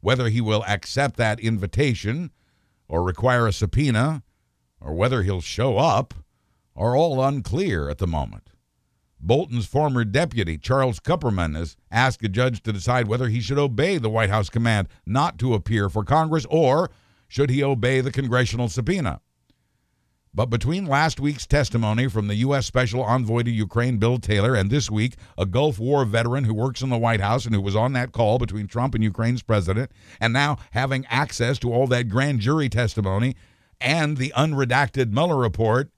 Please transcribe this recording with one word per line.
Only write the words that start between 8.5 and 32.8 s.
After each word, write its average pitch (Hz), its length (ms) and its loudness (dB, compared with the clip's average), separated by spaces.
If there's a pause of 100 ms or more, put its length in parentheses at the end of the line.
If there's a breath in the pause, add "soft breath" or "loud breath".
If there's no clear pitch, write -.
Bolton's 120 460 0
former 135 380 0
deputy, 110 540 -2
Charles 127 400 0
Kupperman, 101 560 -2
has 82 220 -8 (160)
asked 123 320 0
a 107 40 -2
judge 117 360 -2
to 113 80 -4
decide 120 340 0
whether 123 220 0
he 113 120 0
should 127 180 -2
obey 143 400 0
the 110 120 -2
White 110 200 2
House 104 200 0
command 113 380 0 (180 soft breath)
not 135 320 0
to 120 160 0
appear 104 340 0
for 107 140 -2
Congress 151 480 2
or 156 400 4 (380 soft breath)
should 135 220 0
he 135 120 2
obey 131 380 2
the 131 100 -2
congressional 123 580 0
subpoena. 127 520 -2 (1120)
But 113 120 0
between 131 400 -2
last 147 340 0
week's 143 260 -2
testimony 120 600 2
from 110 180 -2
the 104 100 -2
U 131 180 2
S 131 100 0
Special 127 380 0
Envoy 120 400 0
to 120 80 -2
Ukraine, 117 480 0
Bill 117 180 2
Taylor, 107 380 2
and 98 160 2
this 127 200 0
week, 107 260 -2 (200 loud breath)
a 92 80 0
Gulf 120 340 0
War 131 280 2
veteran 117 380 0
who 110 100 0
works 120 260 -2
in 131 80 -4
the 123 80 0
White 117 240 2
House 110 240 0
and 113 100 -2
who 98 60 2
was 98 160 -2
on 120 160 2
that 127 200 -2
call 117 260 2
between 104 280 -4
Trump 123 280 -4
and 110 100 2
Ukraine's 113 380 0
president, 101 480 0 (300 loud breath)
and 113 120 0
now 143 240 0 (140 loud breath)
having 131 400 -2
access 127 480 -2
to 120 120 -4
all 123 180 2
that 123 200 2
grand 131 320 0
jury 135 300 0
testimony 110 640 0 (420 soft breath)